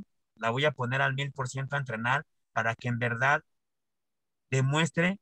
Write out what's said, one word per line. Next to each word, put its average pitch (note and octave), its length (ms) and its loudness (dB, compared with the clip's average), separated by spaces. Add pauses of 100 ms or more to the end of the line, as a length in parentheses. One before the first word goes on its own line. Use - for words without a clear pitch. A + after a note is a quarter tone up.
(360)
la A2+ 160 -2
voy C3+ 140 2
a D3+ 60 2
poner C3 300 -2
al C#3 140 0
mil C#3 160 -4
por C3 180 -6
ciento C3+ 260 -6
a C#3 40 -2
entrenar B2+ 460 -2 (280)
para A2+ 220 0
que B2 140 -6
en A#2+ 100 -2
verdad B2 420 2 (1080)
demuestre D#3 720 2